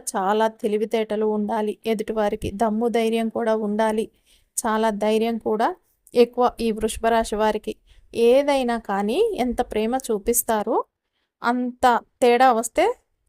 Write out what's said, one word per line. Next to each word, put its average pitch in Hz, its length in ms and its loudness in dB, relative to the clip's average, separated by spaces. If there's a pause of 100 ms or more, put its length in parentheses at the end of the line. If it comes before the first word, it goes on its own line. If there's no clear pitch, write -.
చాలా 214 400 0 (100)
తెలివితేటలు 214 800 -2
ఉండాలి, 214 380 -2 (120)
ఎదుటివారికి 214 680 -4
దమ్ము 220 360 0
ధైర్యం 226 400 0
కూడా 220 280 -2
ఉండాలి, 214 480 -2 (520)
చాలా 220 420 0
ధైర్యం 220 400 0
కూడా 226 300 0 (440)
ఎక్కువ 247 320 4 (140)
ఈ 226 120 -2
వృషభ 220 360 -2
రాశి 226 280 0
వారికి. 214 380 -2 (400)
ఏదైనా 254 720 2
కానీ 202 360 -2 (180)
ఎంత 254 240 -2
ప్రేమ 226 400 -2
చూపిస్తారో 226 760 -2 (640)
అంత 247 440 -2 (340)
తేడా 240 320 6
వస్తే 240 340 0 (420)